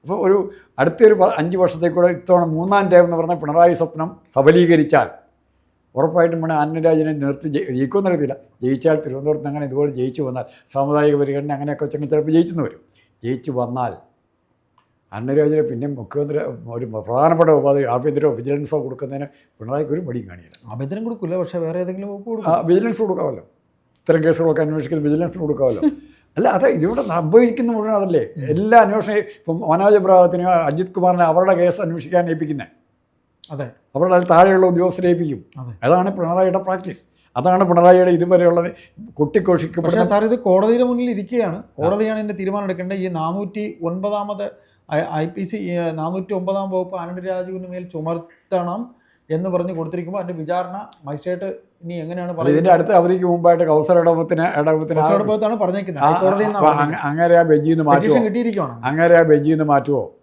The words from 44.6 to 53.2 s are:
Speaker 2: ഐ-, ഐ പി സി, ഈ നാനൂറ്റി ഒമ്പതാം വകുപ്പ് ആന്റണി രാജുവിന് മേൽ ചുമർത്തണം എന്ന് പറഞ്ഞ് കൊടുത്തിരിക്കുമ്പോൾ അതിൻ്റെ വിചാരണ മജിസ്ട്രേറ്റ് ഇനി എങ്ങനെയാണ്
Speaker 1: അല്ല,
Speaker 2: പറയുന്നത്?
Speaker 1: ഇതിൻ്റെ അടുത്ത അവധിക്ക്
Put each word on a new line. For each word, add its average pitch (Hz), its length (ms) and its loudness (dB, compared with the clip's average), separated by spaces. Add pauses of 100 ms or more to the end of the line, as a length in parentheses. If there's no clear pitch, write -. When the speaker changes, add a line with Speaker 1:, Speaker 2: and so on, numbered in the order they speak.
Speaker 2:
ഐ-, 156 200 -4 (140)
ഐ - 20 -2 (100)
പി 196 140 -8
സി, 220 80 -10 (140)
ഈ 175 40 -6 (240)
നാനൂറ്റി 185 400 -8
ഒമ്പതാം 190 360 -6
വകുപ്പ് 185 260 -6
ആന്റണി 180 320 -12
രാജുവിന് 185 400 -10
മേൽ 180 120 -12 (100)
ചുമർത്തണം 170 840 -6 (500)
എന്ന് 175 240 -4
പറഞ്ഞ് 175 240 -4
കൊടുത്തിരിക്കുമ്പോൾ 175 420 -8
അതിൻ്റെ 175 200 -10
വിചാരണ 175 360 -6 (280)
മജിസ്ട്രേറ്റ് 180 440 -8 (340)
ഇനി 170 120 -12 (100)
എങ്ങനെയാണ് 175 260 -8
Speaker 1:
അല്ല, 165 80 -8
Speaker 2:
പറയുന്നത്? 147 180 2
Speaker 1:
ഇതിൻ്റെ 175 180 4
അടുത്ത 165 160 0 (100)
അവധിക്ക് 180 320 0